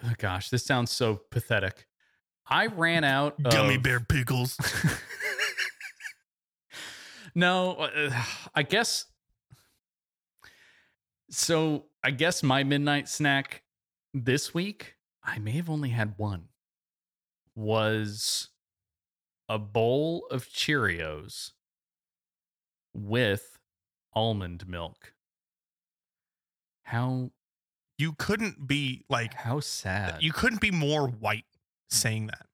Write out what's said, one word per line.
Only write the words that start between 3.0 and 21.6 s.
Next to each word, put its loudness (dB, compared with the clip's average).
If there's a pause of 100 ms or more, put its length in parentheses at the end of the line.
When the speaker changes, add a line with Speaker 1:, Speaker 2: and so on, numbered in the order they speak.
Speaker 1:
out 4 (100)
of 4
Speaker 2:
Gummy 6
bear 2
pickles. 0
Speaker 1:
<laughs> 0 (2500)
No, 4
uh, 0 (440)
I 4
guess. 0 (2250)
So 2 (180)
I 2
guess 2
my 4
midnight 2
snack 0 (500)
this 0
week, -6 (280)
I -6
may -4
have -4
only -2
had 0
one, -4 (1120)
was 0 (1000)
a -2
bowl 0
of -4
Cheerios -2 (1400)